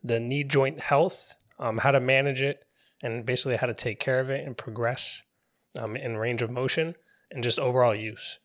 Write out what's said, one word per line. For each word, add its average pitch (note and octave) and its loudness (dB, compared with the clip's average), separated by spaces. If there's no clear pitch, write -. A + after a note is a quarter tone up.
the A#2 2
knee C3 -2
joint C#3 2
health, D3+ 2
um, A2+ -2
how C3+ 4
to C#3 6
manage C3+ 2
it, C#3 -4
and A#2 -6
basically B2 0
how A#2+ 0
to A#2+ -2
take A2 -4
care C3 0
of C3 -2
it C3+ -4
and C3 -10
progress, A#2 -4
um, A2+ -6
in A#2+ -4
range A#2 0
of A2+ -4
motion C3 -2
and B2+ -6
just A#2+ 0
overall B2 4
use. A2 -8